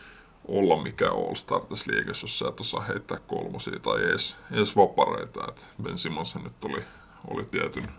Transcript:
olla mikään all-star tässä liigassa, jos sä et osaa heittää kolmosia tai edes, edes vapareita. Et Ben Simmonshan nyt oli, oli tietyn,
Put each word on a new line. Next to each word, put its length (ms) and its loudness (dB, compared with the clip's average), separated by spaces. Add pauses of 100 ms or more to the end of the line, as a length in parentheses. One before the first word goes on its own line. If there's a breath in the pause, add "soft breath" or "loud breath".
(480 loud breath)
olla 360 6
mikään 280 2
all-star 500 0
tässä 300 -6
liigassa, 320 0
jos 160 -4
sä 80 -2
et 120 -6
osaa 220 -4
heittää 380 -4
kolmosia 600 -6
tai 240 2
edes, 320 2 (160)
edes 240 2
vapareita. 720 4
Et 180 -12 (180)
Ben 140 -4
Simmonshan 460 -6
nyt 220 -10
oli, 180 -4 (440 loud breath)
oli 180 -4
tietyn, 420 -4 (120)